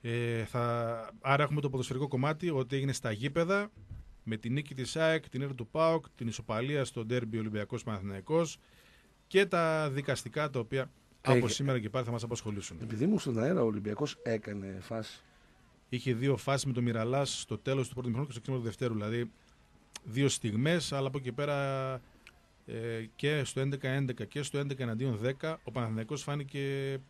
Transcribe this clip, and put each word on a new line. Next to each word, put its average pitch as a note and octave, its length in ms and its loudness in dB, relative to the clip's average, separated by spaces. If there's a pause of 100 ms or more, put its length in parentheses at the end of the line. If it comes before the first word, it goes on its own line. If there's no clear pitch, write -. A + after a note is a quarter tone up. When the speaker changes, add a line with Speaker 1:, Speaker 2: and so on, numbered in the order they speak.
Speaker 1:
Ε, A#2 420 0
θα, A#2 680 -2 (100)
άρα C#3 220 4
έχουμε D3 180 2
το C#3 100 0
ποδοσφαιρικό C3 380 -2
κομμάτι, D3+ 420 0
ότι C3 260 0
έγινε C#3 160 0
στα A#2+ 200 -2
γήπεδα, E3 580 2 (540)
με A2+ 120 -2
την A2+ 160 -4
νίκη C#3 220 -2
της C3 220 -4
αεκ, D#3+ 320 4
την C3+ 140 -6
ήττα C#3 120 -4
του A#2+ 120 -6
παοκ, D#3+ 380 4 (120)
την A#2+ 120 -4
ισοπαλία B2 560 0
στο A#2 200 -4
ντέρμπι A#2 340 0
Ολυμπιακός G#2+ 440 -2
Παναθηναϊκός G#2 760 -2 (680)
και F#3+ 200 6
τα D#3+ 440 4
δικαστικά, C#3 600 -2
τα C3 80 -2
οποία C3 320 -2 (360)
από B2+ 100 8
Speaker 2:
Έχει A#2 120 6
Speaker 1:
σήμερα C3+ 320 0
και G#2+ 100 -4
πάλι B2+ 140 -2
θα A2+ 60 -4
μας A#2 120 -2
απασχολήσουν. G#2+ 600 -6
Speaker 2:
Επειδή A2+ 220 -2
ήμουν G3+ 140 4
στον A#2+ 200 0
αέρα, D3 240 4
ο A#2 40 6
Ολυμπιακός G#2 560 -2
έκανε G2+ 580 -4
φάση. A2 400 -8 (680)
Speaker 1:
Είχε B2+ 260 0
δύο C3 220 2
φάσεις C3+ 280 0
με C3+ 80 0
τον A#2+ 100 2
Μιραλάς A#2+ 580 2
στο A2 180 -6
τέλος C3+ 300 0
του - 60 -12
πρώτου B2 140 -4
μηχρόνου B2 200 0
και B2+ 40 -12
στο A#2 80 -10
ξεκίνημα C3 240 -2
του A2+ 60 0
δευτέρου. A2+ 240 -2
Δηλαδή, A2+ 360 0 (760)
δύο C3 240 4
στιγμές, C3+ 640 2
αλλά C#3 160 0
από C#3 100 -2
εκεί B2+ 140 -4
πέρα, C3+ 600 0 (760)
ε, A2+ 380 -4 (120)
και C#3+ 280 2
στο - 160 -2
έντεκα C3+ 280 0
έντεκα C3 360 0
και D3 180 -6
στο C#3 160 -2
έντεκα C#3 240 -2
εναντίον A#2 340 0
δέκα, C3+ 480 -2
ο A#2+ 60 -8
Παναθηναϊκός A2+ 520 -2
φάνηκε C#3 760 -4 (100)